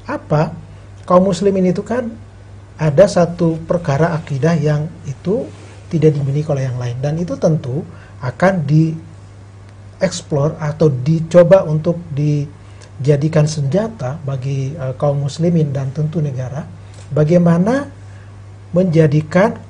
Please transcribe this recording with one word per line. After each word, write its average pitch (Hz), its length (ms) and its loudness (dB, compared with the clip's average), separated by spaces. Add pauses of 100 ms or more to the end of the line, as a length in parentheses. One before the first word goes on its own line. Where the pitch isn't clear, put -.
Apa? 190 480 -2 (520)
Kaum 185 240 4
muslimin 190 420 2
itu 202 140 -2
kan 233 240 -4 (680)
ada 156 320 4
satu 165 640 0
perkara 156 480 0
akidah 151 400 -2
yang 151 320 0 (160)
itu 196 420 -4 (460)
tidak 156 240 4
dimiliki 139 340 -2
oleh 135 160 -2
yang 123 140 -6
lain. 120 180 -6
Dan 143 220 -2
itu 269 180 -6
tentu 151 460 0 (340)
akan 170 460 0
dieksplor - 1900 -4
atau 151 320 0
dicoba 165 720 4
untuk 160 340 -2 (140)
dijadikan 147 1400 -2
senjata 151 800 -2
bagi, 135 480 -4
eh, 131 240 -6
kaum 143 240 0
muslimin 160 480 0
dan 135 240 -4
tentu 151 240 -4
negara. 131 480 -4 (480)
Bagaimana 175 720 4 (880)
menjadikan 165 800 2 (160)